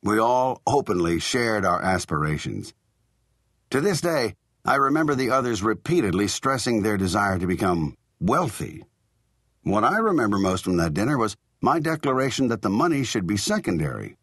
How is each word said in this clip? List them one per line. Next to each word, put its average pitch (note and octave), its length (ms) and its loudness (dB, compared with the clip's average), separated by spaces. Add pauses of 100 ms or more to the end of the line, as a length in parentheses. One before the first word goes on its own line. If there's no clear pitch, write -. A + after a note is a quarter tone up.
We G#2+ 160 2
all B2+ 480 0
openly F2 540 0
shared A2+ 440 0
our F2+ 160 2
aspirations. D#2 920 -2 (960)
To C#3 120 0
this F3+ 200 0
day, D#3 320 0 (320)
I C3+ 120 4
remember D3 360 2
the B2+ 160 0
others B2 320 2
repeatedly G#2 680 0
stressing A#2+ 540 0
their G#2 160 0
desire F#2+ 400 0
to F2+ 80 -2
become F2 500 0 (240)
wealthy. - 640 -2 (800)
What - 220 0
I D#3 140 2
remember C#3+ 420 2
most F#2 240 0
from F2+ 140 0
that E2 180 0
dinner B2 240 0
was G#2+ 180 -2 (240)
my D3 180 2
declaration C3+ 680 0
that A2+ 160 -2
the G2+ 80 0
money C#3 320 0
should G#2 240 -2
be G2+ 100 0
secondary. D2+ 840 -4